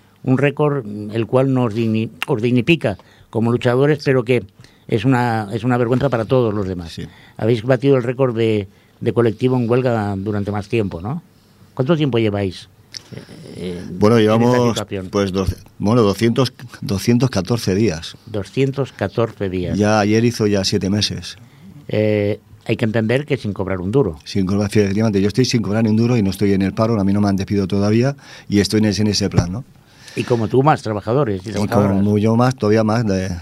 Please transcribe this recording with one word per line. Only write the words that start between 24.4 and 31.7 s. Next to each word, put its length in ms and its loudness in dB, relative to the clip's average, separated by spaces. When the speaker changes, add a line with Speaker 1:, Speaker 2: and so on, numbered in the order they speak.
Speaker 2:
cobrar, 220 0
efectivamente. 520 2
Yo 60 2
estoy 180 0
sin 180 0
cobrar 200 0
ni 80 2
un 60 2
duro 200 2
y 60 2
no 80 0
estoy 220 0
en 100 2
el 100 0
paro, 280 0
a 20 0
mí 100 2
no 80 0
me 80 2
han 60 0
despedido 320 -2
todavía 480 0
y 120 2
estoy 180 0
en 60 4
ese, 180 0
en 60 2
ese 200 0
plan, 220 0
¿no? 140 -8
Speaker 1:
Y 80 -4
como 240 0
tú, 160 2
más 200 4
trabajadores 640 -2
y 40 -10
Speaker 2:
Y 40 -8
Speaker 1:
trabajadoras. 440 0